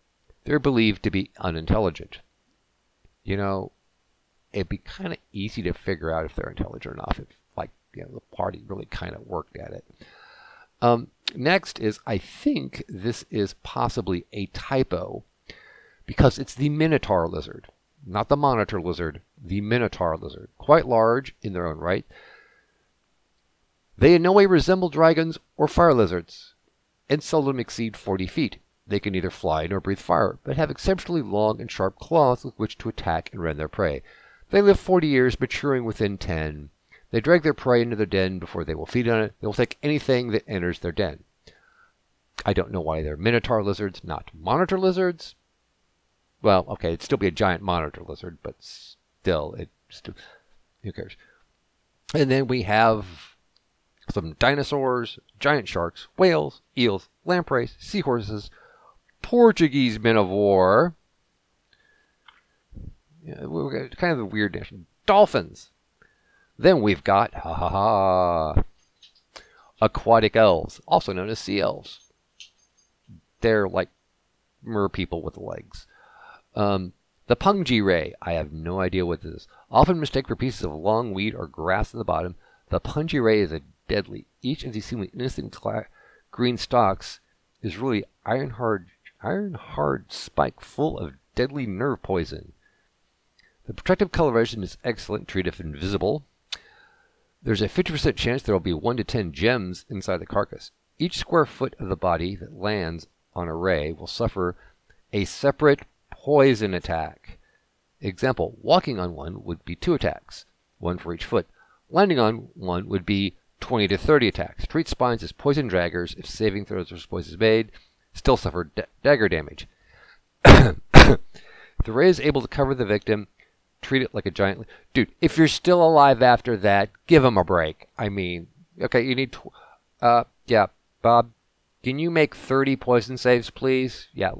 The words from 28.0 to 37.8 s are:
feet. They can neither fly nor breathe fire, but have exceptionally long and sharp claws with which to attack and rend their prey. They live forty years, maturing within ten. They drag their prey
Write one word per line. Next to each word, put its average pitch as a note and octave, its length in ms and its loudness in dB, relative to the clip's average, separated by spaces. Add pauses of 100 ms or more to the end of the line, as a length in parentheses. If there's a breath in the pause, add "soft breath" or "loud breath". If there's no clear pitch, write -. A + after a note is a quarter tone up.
feet. C3+ 320 -4 (260)
They G2+ 140 -2
can G2+ 140 -6
neither F2+ 180 -4
fly D#2 340 -2
nor F#2 160 -4
breathe G2 180 -4
fire, - 440 0
but C3+ 120 -6
have D3+ 140 -2
exceptionally F3 540 -2
long G#2+ 360 0
and G#2+ 100 -12
sharp F#2+ 280 -4
claws C#3+ 480 0
with B2+ 120 -14
which G#2+ 200 -6
to A#2 120 -8
attack - 440 -6
and F#2+ 80 -10
rend D#2 180 -4
their D#2 80 -6
prey. D2+ 360 -4 (480 soft breath)
They G3+ 100 4
live G3 180 6
forty F3+ 280 2
years, B2+ 320 2
maturing B2+ 440 -4
within G#2 360 -4
ten. D#2 500 -6 (400 soft breath)
They A2+ 120 -2
drag D#3+ 220 4
their D#3 100 2
prey B2 280 2